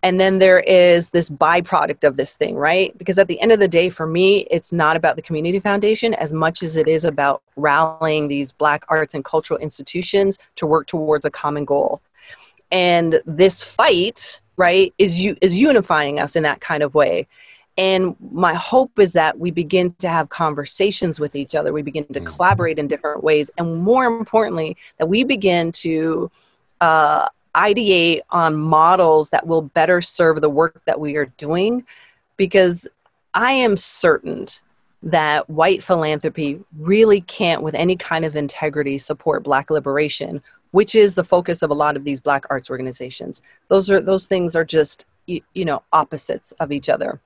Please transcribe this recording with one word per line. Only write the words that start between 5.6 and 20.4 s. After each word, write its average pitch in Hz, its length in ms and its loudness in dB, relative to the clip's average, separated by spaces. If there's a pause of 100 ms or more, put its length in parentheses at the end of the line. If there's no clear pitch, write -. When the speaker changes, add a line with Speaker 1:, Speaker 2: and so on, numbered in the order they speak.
Speaker 1:
as 151 180 -6
much 160 300 -2
as 160 140 -6
it 156 100 2
is 160 180 0
about 143 380 0 (140)
rallying 156 720 0
these 143 240 -6
Black 151 360 0
arts 156 260 -2
and 143 100 -8
cultural 160 340 -4
institutions 180 800 -4 (180)
to 170 100 -6
work 151 200 0
towards 156 380 -2
a 151 60 0
common 147 340 -6
goal. - 360 -2 (680)
And 170 560 2
this 175 380 2
fight, 220 760 0 (160)
right, 185 420 4
is 180 260 0
u-, 196 160 -2
is 185 180 2
unifying 170 600 2
us - 160 -4
in 160 80 0
that 147 160 -2
kind 151 220 -4
of 143 120 -4
way. 147 320 2 (520)
And 185 380 0 (160)
my 170 220 0
hope 262 440 0
is 190 140 4
that 156 260 0
we 175 120 -4
begin 175 480 -2
to 185 100 -6
have 165 220 -2
conversations 160 880 -4